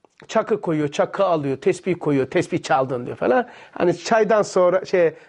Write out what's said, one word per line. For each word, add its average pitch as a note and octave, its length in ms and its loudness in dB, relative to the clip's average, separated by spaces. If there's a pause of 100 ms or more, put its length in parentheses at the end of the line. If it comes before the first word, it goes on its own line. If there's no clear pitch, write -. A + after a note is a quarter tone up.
(280)
çakı G#3+ 340 -2
koyuyor, D#3 260 -2
çakı F#3 380 -2
alıyor, C#3+ 320 0
tesbih F3 420 -2
koyuyor, C#3 300 0
"Tesbih E3+ 340 -2
çaldın." C3+ 420 -2
diyor - 120 -10
falan. B3 300 0 (240)
Hani E3+ 260 0
çaydan G#3+ 440 2
sonra, F#3 440 2
şey, E3+ 280 2 (160)